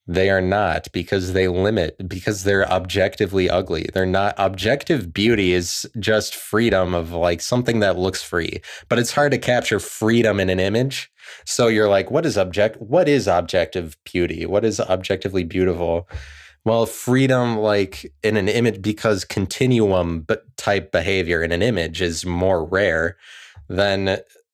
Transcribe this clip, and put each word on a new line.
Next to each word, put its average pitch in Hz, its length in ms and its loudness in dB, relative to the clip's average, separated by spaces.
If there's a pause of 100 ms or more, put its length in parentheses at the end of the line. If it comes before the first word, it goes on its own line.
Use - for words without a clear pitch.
They 92 220 2
are 95 100 4
not 92 520 0
because 92 400 -4
they 92 140 2
limit, 92 600 -2
because 92 340 -6
they're 98 260 2
objectively 92 800 0
ugly. 85 460 -2
They're 95 100 0
not, 95 320 0
objective 98 760 -2
beauty 104 400 2
is - 360 -2 (120)
just 107 340 0
freedom 98 580 0
of, 85 200 -2
like, 87 280 0
something 120 380 0
that 98 180 2
looks 92 240 -2
free, - 400 -4 (280)
but 117 100 0
it's 120 140 -2
hard 147 180 4
to 123 80 0
capture 120 400 0
freedom 107 600 2
in 92 100 2
an 92 80 0
image. 113 500 0 (360)
So 120 240 2
you're 107 200 4
like, 98 220 2
"What 160 160 0
is 110 100 -2
object-, 98 460 0
what 151 260 2
is 120 200 2
objective 85 760 0
beauty? 82 400 -2
What 101 200 0
is 110 160 0
objectively 95 640 -2
beautiful?" 85 640 -2 (560)
Well, 113 220 2
freedom, 123 720 0
like, 104 540 0 (120)
in 107 120 2
an 98 120 0
image, 107 340 0
because 104 420 0
continuum 95 960 0
b-, 85 120 -2 (220)
type 98 340 -2
behavior 85 540 0
in 82 80 -2
an 85 100 0
image 87 400 -2
is 85 240 -4
more 90 380 0
rare 87 540 0 (500)
than, 98 520 0 (340)